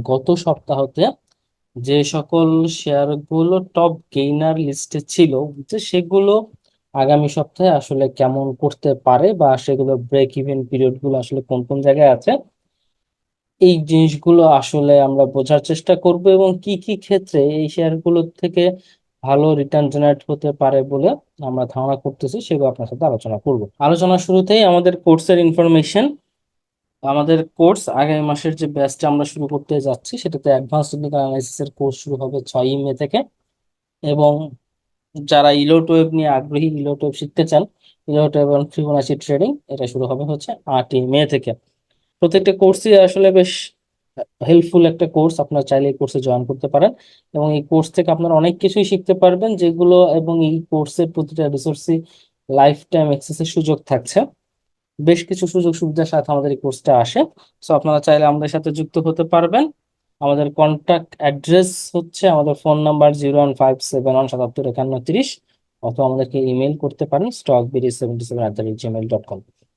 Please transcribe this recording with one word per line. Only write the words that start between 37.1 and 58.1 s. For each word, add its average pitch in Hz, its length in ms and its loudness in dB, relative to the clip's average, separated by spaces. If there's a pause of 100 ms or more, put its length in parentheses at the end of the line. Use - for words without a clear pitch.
শিখতে 151 300 -4
চান, 160 160 2 (460)
ইলোট 151 260 2
ওয়েব 147 160 2
এবং 143 200 2
ফিবোনাচি 147 460 -2
ট্রেডিং, 151 340 -2 (180)
এটা 135 180 -8
শুরু 127 200 -6
হবে 131 180 -6
হচ্ছে 147 260 -8 (260)
আটই 127 300 -2
মে 139 160 2 (120)
থেকে। 131 180 -4 (680)
প্রত্যেকটা 185 300 2 (100)
কোর্সই 190 320 4 (120)
আসলে 190 260 2
বেশ 185 180 4 (920)
হেল্পফুল 170 440 4
একটা 165 280 0
কোর্স, 160 260 2
আপনারা 143 300 -4
চাইলে 139 180 2
এই 135 100 -4
কোর্সে 139 220 -4
জয়েন 131 240 -2
করতে 135 240 -8
পারেন 151 220 2 (440)
এবং 151 200 -2
এই 147 160 -4
কোর্স 160 260 2
থেকে 170 140 0
আপনারা 165 300 0
অনেক 170 180 0
কিছুই 196 320 0
শিখতে 185 320 0
পারবেন, 185 340 2
যেগুলো 175 420 4 (160)
এবং 165 200 -2 (100)
এই 156 120 0 (120)
কোর্সের 156 440 -2
প্রতিটা 156 340 -6
রিসোর্সই 147 520 -4 (500)
লাইফ 139 300 2 (120)
টাইম 156 180 0
অ্যাক্সেসের 156 440 -6
সুযোগ 156 260 -2 (120)
থাকছে। 123 280 -2 (800)
বেশ 170 280 2
কিছু 185 200 -4
সুযোগ 175 280 0
সুবিধার 160 380 -4
সাথে 156 180 -2
আমাদের 143 220 -2
এই 135 100 -6
কোর্সটা 139 360 -2
আসে। 120 220 0 (420)
So, - 120 -18
আপনারা 151 260 0
চাইলে 151 260 4